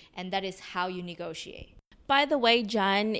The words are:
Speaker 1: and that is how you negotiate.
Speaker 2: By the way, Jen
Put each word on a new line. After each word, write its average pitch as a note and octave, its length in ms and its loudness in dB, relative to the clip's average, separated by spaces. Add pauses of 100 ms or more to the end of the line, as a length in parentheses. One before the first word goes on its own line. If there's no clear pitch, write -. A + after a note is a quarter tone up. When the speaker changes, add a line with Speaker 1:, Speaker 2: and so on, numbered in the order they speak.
(160)
Speaker 1:
and F#3 180 -8
that F#3+ 100 -2
is F#3 160 -8
how F#3 280 -4
you F#3 160 -6
negotiate. E3+ 720 -12 (300)
Speaker 2:
By C#4 200 4
the C#4+ 140 2
way, A#3 240 6
Jen G#3 560 2